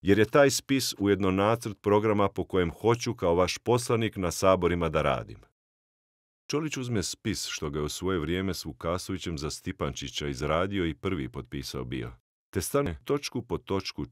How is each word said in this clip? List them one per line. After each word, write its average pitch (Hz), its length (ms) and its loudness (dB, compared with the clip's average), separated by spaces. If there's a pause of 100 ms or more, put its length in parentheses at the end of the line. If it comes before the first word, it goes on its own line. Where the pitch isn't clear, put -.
jer 98 160 6
je 110 60 8
taj 143 260 6
spis 135 480 -2
ujedno 98 320 4
nacrt 104 500 0
programa 104 480 4
po 95 160 -4
kojem 87 260 0
hoću 117 440 0
kao 87 200 2
vaš 87 240 2
poslanik 113 580 0
na 92 140 -2
saborima 87 580 2
da 78 140 0
radim. 60 360 -2 (1120)
Čolić 151 260 -2
uzme 120 260 -2
spis - 440 -4
što - 240 -6
ga 73 80 -4
je 76 60 -2
u 76 40 -4
svoje 92 300 -2
vrijeme 87 360 -2
s - 100 -10
Vukasovićem 85 760 -6
za 73 120 -6
Stipančića 73 760 -6
izradio 82 580 0
i 78 80 -2
prvi 85 340 -4
potpisao 67 560 -10
bio, 60 280 -8 (380)
te 98 100 -2
stane 90 440 -2
točku 139 380 -4
po 85 160 -6
točku - 540 -6